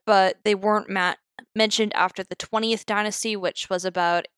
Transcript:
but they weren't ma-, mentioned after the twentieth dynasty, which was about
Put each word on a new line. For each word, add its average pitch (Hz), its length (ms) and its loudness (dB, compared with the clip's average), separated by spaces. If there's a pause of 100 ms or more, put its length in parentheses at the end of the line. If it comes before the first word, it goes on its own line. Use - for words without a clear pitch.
but 190 380 4
they 208 120 2
weren't 208 340 0
ma-, 180 260 0 (400)
mentioned 214 400 0
after 185 280 0
the - 120 -12
twentieth 220 500 -2
dynasty, 214 520 -2
which - 320 -4
was 180 160 -2
about 175 420 0 (100)